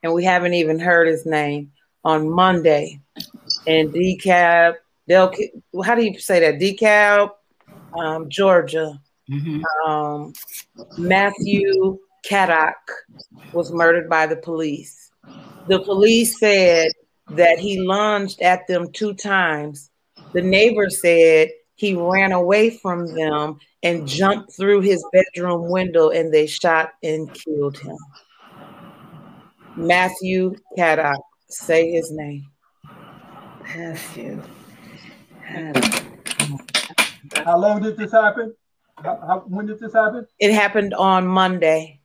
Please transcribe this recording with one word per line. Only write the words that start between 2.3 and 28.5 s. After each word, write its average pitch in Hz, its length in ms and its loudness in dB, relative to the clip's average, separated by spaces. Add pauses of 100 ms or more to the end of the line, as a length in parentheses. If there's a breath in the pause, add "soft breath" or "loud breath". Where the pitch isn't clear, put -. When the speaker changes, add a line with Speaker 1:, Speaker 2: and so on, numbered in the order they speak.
Speaker 1:
Monday 160 680 2 (680)
in 160 240 2
DeKalb, 175 840 2 (340)
Del, 185 240 4 (520)
how 233 120 0
do 233 80 2
you 196 160 -4
say 185 200 2
that? 151 200 2
DeKalb, 208 720 2 (680)
um, 160 300 -6
Georgia. 160 720 0 (280)
Speaker 2:
Mm-hmm. 156 640 -4
Speaker 1:
Um, 147 420 -6 (640)
Matthew 190 1040 0 (260)
Caddock 175 500 2 (760)
was 170 200 -4
murdered 165 360 2
by 160 180 2
the 156 100 -4
police. 160 760 -8 (560)
The 185 140 2
police 220 580 2
said 180 520 4 (400)
that 170 280 4
he 190 220 -6
lunged 202 600 -2
at 180 260 0
them 175 240 -4
two 208 220 -6
times. 160 760 -4 (440)
The 180 80 0
neighbor 202 480 2
said 165 580 4 (280)
he 202 180 -2
ran 185 380 0
away 190 440 2
from 175 380 -6
them 151 440 -4 (240 soft breath)
and 170 240 -2
jumped 196 480 -2
through 196 280 2
his 190 200 0 (120)
bedroom 175 560 0
window, 175 400 0
and 165 200 -2
they 156 160 2
shot 160 440 0 (120)
and 156 300 -6
killed 143 460 -6
him. 165 180 -16 (1800)